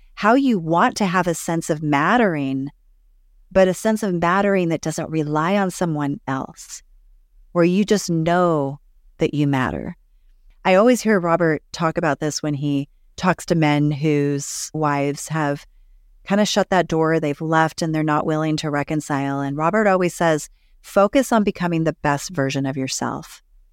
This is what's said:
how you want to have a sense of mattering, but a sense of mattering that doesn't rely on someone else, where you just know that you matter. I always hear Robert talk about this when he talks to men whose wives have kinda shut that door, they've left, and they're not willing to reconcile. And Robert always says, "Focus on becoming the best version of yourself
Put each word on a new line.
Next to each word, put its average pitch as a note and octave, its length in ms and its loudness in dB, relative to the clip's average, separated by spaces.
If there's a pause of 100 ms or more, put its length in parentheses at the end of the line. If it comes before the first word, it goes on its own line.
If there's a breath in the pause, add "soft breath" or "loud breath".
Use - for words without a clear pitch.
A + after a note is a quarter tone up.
(140)
how G#3+ 200 2
you C4 260 2
want E3+ 380 2
to G#3 80 0
have F3 200 0
a E3+ 80 0
sense E3 360 -4
of D#3 120 -4
mattering, D3 880 0 (800)
but F#3+ 160 4
a F#3 80 2
sense A3 300 -2
of F#3+ 100 -2
mattering F3+ 540 2
that D#3+ 120 -2
doesn't D#3 300 -6
rely D#3 460 -2
on F#3+ 160 0
someone D3 560 -4
else, - 560 -8 (640)
where E3+ 140 2
you F3+ 200 2
just G3 240 0
know E3 720 0 (400)
that - 160 0
you D3 140 2
matter. B2+ 480 -2 (680)
I F#3 120 4
always A#3 260 4
hear G#3+ 180 2
Robert E3 420 0 (100)
talk E3 260 -2
about D#3 220 0
this D3+ 220 -4
when D3 120 -2
he C#3+ 340 -2 (280)
talks - 300 0
to F3 80 2
men D3 360 2
whose C#3+ 800 -2
wives C#3+ 560 -2
have D3 380 -4 (600)
kinda G3+ 200 2
shut - 240 0
that F3 180 2
door, D#3+ 320 2
they've D3 200 -4
left, D#3+ 420 0
and D#3+ 120 -2
they're D#3 80 0
not D3+ 240 0
willing D#3 300 0
to D#3 140 -4
reconcile. C#3 720 -4
And C#3 160 -4
Robert G3+ 300 2
always F#3 280 2
says, D#3+ 340 0 (320)
"Focus G#3 520 2
on A3 120 4
becoming F3 400 -2
the D3+ 80 0
best C#3+ 380 -2
version C3+ 340 -2
of C3+ 140 -4
yourself C3 640 -8 (300)